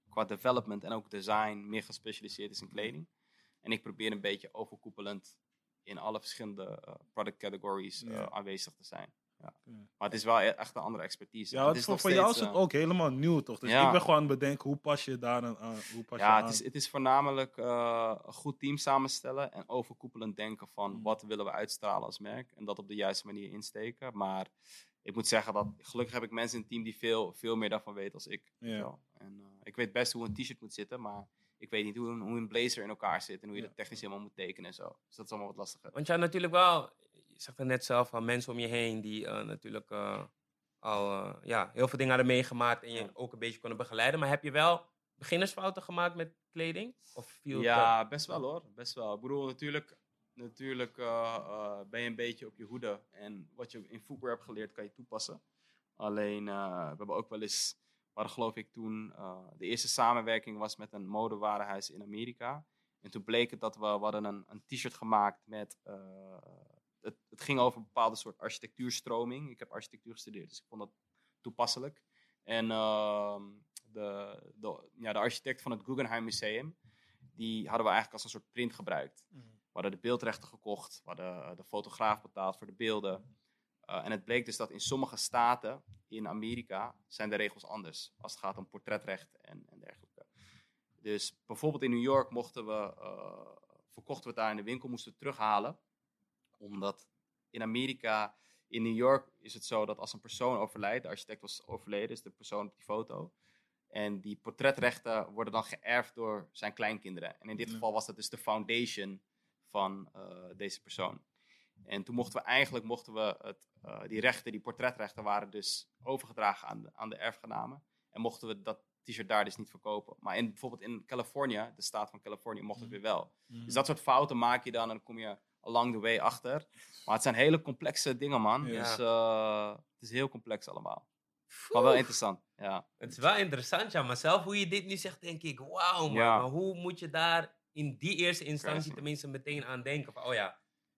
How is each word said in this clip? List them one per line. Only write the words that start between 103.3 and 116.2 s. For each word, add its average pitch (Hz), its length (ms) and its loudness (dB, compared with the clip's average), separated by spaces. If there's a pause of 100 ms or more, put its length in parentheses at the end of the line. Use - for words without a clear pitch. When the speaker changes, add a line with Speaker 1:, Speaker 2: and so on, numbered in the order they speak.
Speaker 1:
En 104 340 -4
die 101 140 -8
portretrechten 120 960 2
worden 107 220 -4
dan 110 100 2
geërfd - 520 -2
door 107 360 -4
zijn 107 220 -6
kleinkinderen. 95 680 -4
En 107 80 -16
in 107 80 -8
dit 113 100 -4
Speaker 2:
Ja. 113 60 -8
Speaker 1:
geval 110 200 -2
was 110 120 0
dat 101 100 -12
dus 104 140 -10
de - 80 -10
foundation 107 840 -2 (480)
van, 98 440 0
eh, 92 320 -16 (100)
deze 98 260 -8
persoon. - 420 -4 (640)
En 98 180 -4
toen 120 120 -8
mochten - 260 -2
we - 60 -12
eigenlijk, 123 380 2
mochten 117 280 -6
we 110 280 0
het, 104 160 -12 (240)
eh, 107 260 -12
die 110 120 -4
rechten, 120 320 0
die 107 100 -8
portretrechten 120 640 -4
waren 104 260 0
dus - 400 -6 (140)
overgedragen 113 640 -2